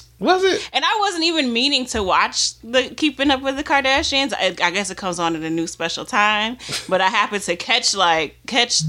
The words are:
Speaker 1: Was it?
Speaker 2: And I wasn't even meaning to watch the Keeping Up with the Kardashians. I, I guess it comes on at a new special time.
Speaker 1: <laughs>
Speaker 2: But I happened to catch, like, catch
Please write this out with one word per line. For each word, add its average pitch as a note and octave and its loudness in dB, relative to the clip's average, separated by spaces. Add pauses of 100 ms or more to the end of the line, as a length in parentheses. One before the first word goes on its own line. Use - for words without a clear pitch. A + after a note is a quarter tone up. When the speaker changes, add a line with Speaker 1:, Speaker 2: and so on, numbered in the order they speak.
(200)
Speaker 1:
Was F4+ 2
it? - 0
Speaker 2:
And C4 0
I G#4+ 0
wasn't F4+ 0
even D#4 0
meaning B3+ 0
to G#3+ -4
watch F3+ 0
the B3+ -2
Keeping D4 0
Up C4 0
with C4+ -2
the D4 -4
Kardashians. C#4 2
I, F3+ 0
I F3 2
guess F#3+ -2
it F#3 -10
comes F3+ -4
on E3 0
at D#3 -6
a D#3+ -6
new E3 -2
special E3 -6
time. G#3+ 0 (160)
Speaker 1:
<laughs> - -8
Speaker 2:
But F#3 2
I F#3 4
happened G#3 0
to F3 -2
catch, A#3+ 0
like, E3 2 (100)
catch A#3+ 0